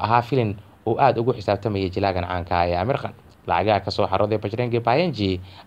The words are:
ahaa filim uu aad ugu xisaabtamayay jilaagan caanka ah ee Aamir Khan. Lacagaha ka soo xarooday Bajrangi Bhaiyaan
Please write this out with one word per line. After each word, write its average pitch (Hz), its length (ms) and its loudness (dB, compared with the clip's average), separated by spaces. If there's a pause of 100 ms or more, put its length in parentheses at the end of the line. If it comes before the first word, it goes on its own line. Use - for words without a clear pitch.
ahaa 117 200 4
filim 117 340 0 (300)
uu 110 120 0
aad 127 200 4
ugu 117 160 0
xisaabtamayay 98 560 -2
jilaagan 92 360 0
caanka 90 360 -4
ah 87 60 4
ee 87 100 0
Aamir 98 200 0
Khan. - 160 -6 (360)
Lacagaha 95 320 2
ka - 100 -8
soo 101 140 0
xarooday 104 320 0
Bajrangi 113 420 -2
Bhaiyaan 135 340 0 (540)